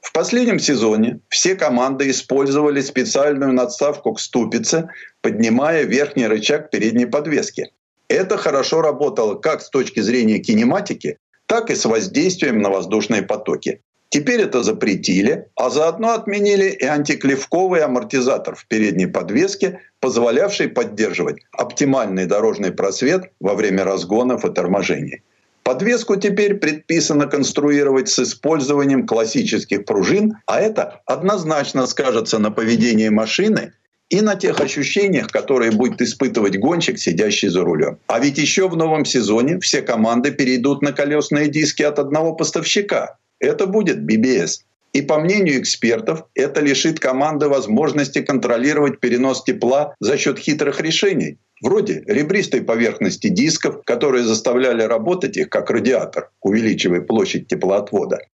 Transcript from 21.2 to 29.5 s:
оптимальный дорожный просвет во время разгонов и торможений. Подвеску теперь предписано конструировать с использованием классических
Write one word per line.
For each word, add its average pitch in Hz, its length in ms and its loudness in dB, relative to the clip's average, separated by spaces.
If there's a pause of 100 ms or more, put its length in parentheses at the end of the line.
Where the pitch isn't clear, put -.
оптимальный 110 760 0
дорожный 101 440 0
просвет 127 680 -2
во 101 140 0
время 98 280 0
разгонов 98 640 0
и 90 100 -2
торможений. 90 680 -2 (420)
Подвеску 208 500 0
теперь 202 400 2
предписано 151 720 0
конструировать 143 840 2
с - 120 0
использованием 139 840 0
классических 110 800 0